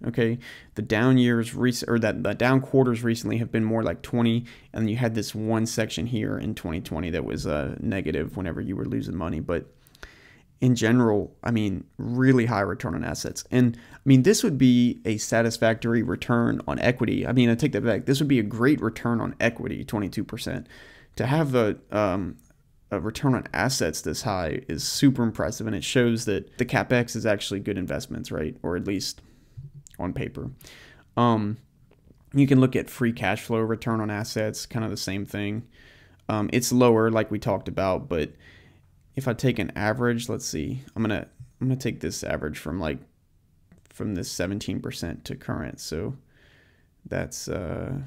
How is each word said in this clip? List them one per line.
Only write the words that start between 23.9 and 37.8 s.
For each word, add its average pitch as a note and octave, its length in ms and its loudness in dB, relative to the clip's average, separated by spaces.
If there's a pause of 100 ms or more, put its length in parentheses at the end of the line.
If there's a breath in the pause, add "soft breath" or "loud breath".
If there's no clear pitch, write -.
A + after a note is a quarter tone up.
this D2+ 200 -4
high F2+ 460 -4
is C3 160 -6
super C3 400 2
impressive, A2 420 -4
and A2 80 -4
it F#2 80 -6
shows A#2 440 2
that G2+ 320 -4
the B2 60 0
CapEx A#2 520 0
is A2 100 -4
actually G2+ 320 0
good G#2 180 -4
investments, - 540 -6
right? D#2 320 -6
Or F2 140 -2
at D2+ 100 -6
least F#2+ 340 -4 (800 loud breath)
on F2+ 140 -4
paper. - 360 -8 (680 loud breath)
Um, A2+ 400 2 (760)
you C#3 140 6
can C3+ 140 8
look C3 160 4
at F2 120 -4
free A#2 240 -2
cash G#2+ 300 -2
flow A2+ 160 -2
return A2 420 -2
on G#2+ 100 -2
assets, A2 540 -4
kind A2+ 200 -4
of G2+ 80 -4
the G#2+ 40 -6
same G2 300 -6
thing. G#2 400 -6 (640 soft breath)
Um, G#2+ 240 0
it's C3 180 0
lower, A#2 400 6
like A2 220 0
we G#2 80 -2
talked F#2+ 260 -2
about, F#2 420 -2